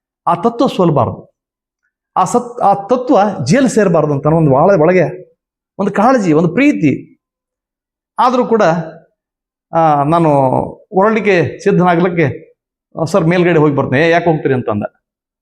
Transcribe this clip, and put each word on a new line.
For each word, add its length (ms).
ಆ 80
ತತ್ವ 320
ಸೋಲ್ಬಾರ್ದು. 640
ಆ 60
ಸತ್-, 400
ಆ 100
ತತ್ವ 440
ಜೈಲು 220
ಸೇರ್ಬಾರ್ದು 460
ಅಂತ 120
ಒಂದು 260
ಒಳ-, 300
ಒಳಗೆ 540
ಒಂದು 140
ಕಾಳಜಿ, 420
ಒಂದು 160
ಪ್ರೀತಿ. 720
ಆದ್ರೂ 260
ಕೂಡ, 180
ಆ, 300
ನಾನು 260
ಹೊರಡ್ಲಿಕ್ಕೆ 840
ಸಿದ್ಧನಾಗ್ಲಿಕ್ಕೆ, 1000
ಆ, 20
"ಸರ್, 200
ಮೇಲ್ಗಡೆ 360
ಹೋಗಿ 160
ಬರ್ತೀನಿ." 260
"ಏ, 80
ಯಾಕೆ 200
ಹೋಗ್ತೀರಿ?" 240
ಅಂತಂದ. 300